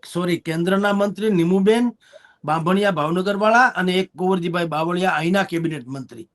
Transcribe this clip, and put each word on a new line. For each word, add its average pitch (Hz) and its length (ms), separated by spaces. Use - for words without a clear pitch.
સોરી, 175 240
કેન્દ્રના 185 560
મંત્રી 202 380
નીમુબેન 196 640
બાંભણિયા 175 460
ભાવનગરવાળા 196 760
અને 185 260
એક 185 260
કુંવરજીભાઈ 175 480
બાવળિયા 170 440
અહીંના 170 320
કેબિનેટ 160 460
મંત્રી 131 460